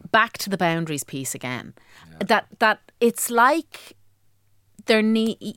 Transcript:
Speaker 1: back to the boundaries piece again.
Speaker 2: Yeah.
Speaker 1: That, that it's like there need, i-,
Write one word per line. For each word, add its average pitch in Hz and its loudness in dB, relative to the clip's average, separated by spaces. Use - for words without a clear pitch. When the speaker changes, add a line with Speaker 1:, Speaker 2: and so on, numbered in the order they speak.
Speaker 1:
back 214 2
to - -8
the 190 -4
boundaries 165 -2
piece 135 -8
again. 127 -10
Speaker 2:
Yeah. 165 -20
Speaker 1:
That, 208 2
that - 0
it's 233 0
like 254 0
there 220 4
need, 220 0
i-, 214 -10